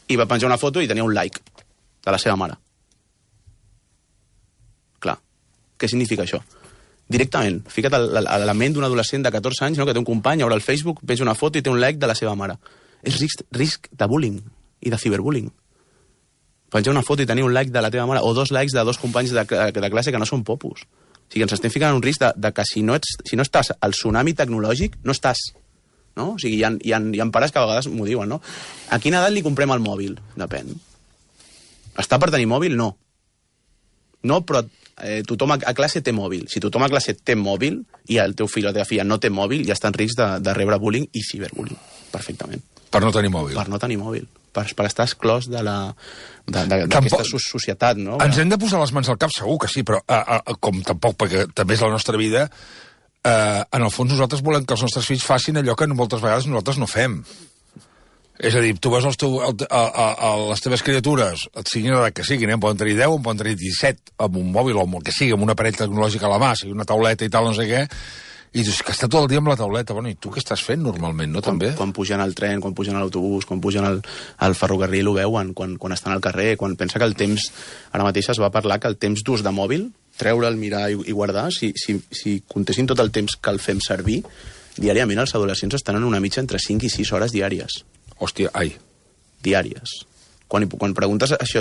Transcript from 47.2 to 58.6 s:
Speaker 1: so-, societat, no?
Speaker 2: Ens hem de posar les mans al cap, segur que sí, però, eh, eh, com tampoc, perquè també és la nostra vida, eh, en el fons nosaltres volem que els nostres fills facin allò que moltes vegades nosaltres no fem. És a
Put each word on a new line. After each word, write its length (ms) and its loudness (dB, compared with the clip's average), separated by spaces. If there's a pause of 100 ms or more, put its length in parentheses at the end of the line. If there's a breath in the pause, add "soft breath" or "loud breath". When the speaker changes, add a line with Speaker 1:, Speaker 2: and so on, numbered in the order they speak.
Speaker 1:
so-, 160 -4 (160)
societat, 400 0
no? 240 -4
Speaker 2:
Ens 160 6
hem 160 4
de 80 2
posar 180 2
les 140 2
mans 160 2
al 80 0
cap, 160 0
segur 300 -2
que 40 -2
sí, 140 -2
però, 240 2
eh, 160 4 (160)
eh, 220 -4
com 260 0
tampoc, 320 0
perquè 340 2
també 220 2
és 80 2
la 100 4
nostra 240 0
vida, 300 2 (800 loud breath)
eh, 380 4 (100)
en 100 2
el 80 2
fons 240 0
nosaltres 320 2
volem 180 2
que 120 0
els 100 0
nostres 240 -2
fills 160 0
facin 340 2
allò 160 2
que 140 2
moltes 320 0
vegades 240 2
nosaltres 320 0
no 80 0
fem. 320 0 (1300 loud breath)
És 140 2
a 20 4